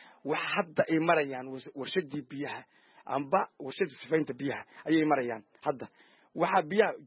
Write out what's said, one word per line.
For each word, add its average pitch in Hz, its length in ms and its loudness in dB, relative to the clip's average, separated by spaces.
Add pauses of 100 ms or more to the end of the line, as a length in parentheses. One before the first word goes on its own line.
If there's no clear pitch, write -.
(240)
Wax 147 180 -2
hadda 180 440 -2
ay 160 120 2
marayaan 143 520 2
was-, 131 240 -12
warshadii 143 480 -4
biyaha 135 400 -8 (440)
amba 139 340 2 (160)
warshadii 139 440 -4
sifaynta 156 340 0
biyaha 127 280 -4 (220)
ayay 156 200 4
marayaan 123 380 0 (180)
hadda. 127 260 -2 (500)
Waxa 185 260 4
biyaha 185 300 4 (140)